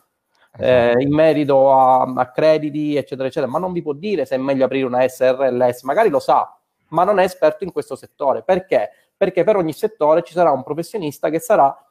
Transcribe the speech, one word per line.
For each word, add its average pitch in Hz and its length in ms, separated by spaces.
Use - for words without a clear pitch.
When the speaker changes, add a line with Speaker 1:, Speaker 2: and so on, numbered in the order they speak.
Speaker 1:
Esatto. 120 440
Speaker 2:
eh, 135 60
in 143 100
merito 143 580
a, 131 300
a 127 300
crediti, 151 640
eccetera, 131 320
eccetera, 127 240
ma 160 80
non 185 120
vi 170 80
può 151 120
dire 160 320
se 135 100
è 127 40
meglio 135 260
aprire 131 220
una 127 200
S - 140
R 131 320
L 123 180
S, - 140
magari 175 240
lo 139 100
sa, 135 340
ma 170 160
non 202 160
è - 20
esperto 202 400
in 180 80
questo 139 240
settore. 117 480
Perché? 170 480
Perché 190 280
per 214 100
ogni 165 180
settore 165 520
ci - 80
sarà 170 180
un 131 140
professionista 160 680
che 160 80
sarà 156 380